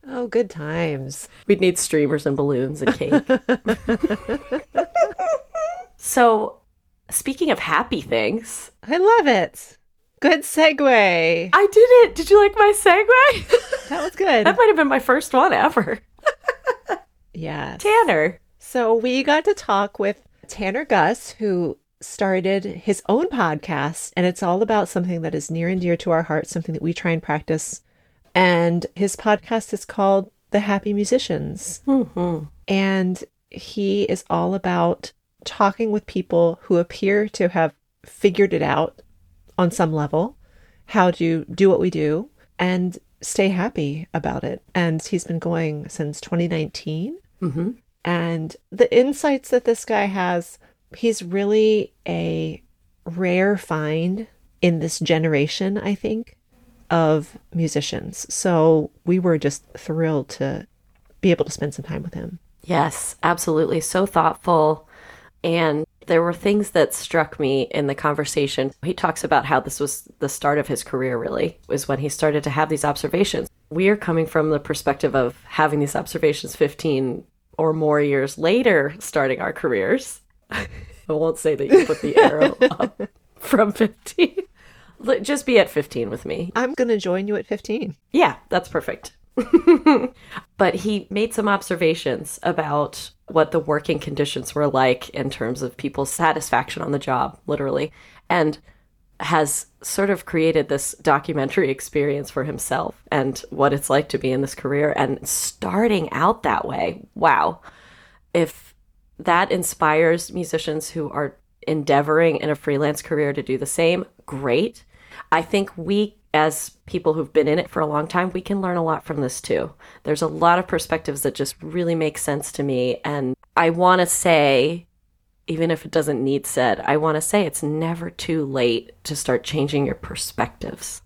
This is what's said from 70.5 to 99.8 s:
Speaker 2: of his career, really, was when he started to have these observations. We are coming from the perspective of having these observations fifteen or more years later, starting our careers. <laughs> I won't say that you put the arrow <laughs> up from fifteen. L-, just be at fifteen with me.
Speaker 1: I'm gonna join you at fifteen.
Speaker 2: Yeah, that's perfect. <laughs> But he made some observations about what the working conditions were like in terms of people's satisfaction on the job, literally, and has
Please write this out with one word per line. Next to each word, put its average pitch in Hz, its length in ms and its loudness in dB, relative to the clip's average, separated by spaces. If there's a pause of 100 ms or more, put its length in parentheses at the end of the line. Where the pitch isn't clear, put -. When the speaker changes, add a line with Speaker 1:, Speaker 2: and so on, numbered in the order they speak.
Speaker 2:
of 139 80 -2
his 131 160 -4
career, 127 360 -4
really, - 500 -4
was - 180 -4
when 135 140 -2
he 147 80 -4
started 147 360 0
to 147 60 -2
have 151 180 0
these 151 160 -4
observations. 147 640 -2 (220)
We 180 200 0
are 208 60 4
coming 165 300 -2
from 156 240 0
the 151 80 0
perspective 147 560 -2
of 127 220 0 (100)
having 151 320 0
these 143 160 -2
observations - 600 -2
fifteen 139 680 -2 (360)
or 160 140 0
more 151 280 2
years 139 380 0
later, 170 640 2
starting 135 400 -2
our 190 120 -4
careers. 127 680 -2 (140)
<laughs> - 160 -20
I - 160 -8 (420)
won't 160 300 -2
say 156 180 0
that 139 100 -4
you 339 200 8
put - 140 -2
the - 160 0
arrow - 420 4
<laughs> 254 120 4
up - 320 -4 (340)
from 208 360 2
fifteen. - 640 0 (680)
L-, 262 140 2
just 277 260 -4
be 240 120 6
at 185 120 4
fifteen 120 400 -4
with 113 140 -10
me. - 320 -6
Speaker 1:
I'm 254 180 -2
gonna 233 240 0
join 190 300 -2
you 208 80 -2
at - 100 -6
fifteen. 208 500 -6 (160)
Speaker 2:
Yeah, 254 240 2 (120)
that's - 200 -2
perfect. - 480 -8 (200)
<laughs> 247 80 0 (1120)
But 185 180 2
he 196 340 -4
made 214 260 -2
some 214 140 -2
observations 165 960 -2
about 147 680 -4 (160)
what 156 240 2
the 170 80 2
working 151 400 -2
conditions 143 560 -6
were 147 100 0
like 131 440 0
in 135 200 -6
terms 127 320 -6
of 127 140 -10
people's 139 340 -6
satisfaction 151 720 -2
on - 80 -6
the 143 80 -2
job, 135 480 -2
literally, 139 460 -4 (360)
and 156 300 0 (600)
has 151 460 0 (160)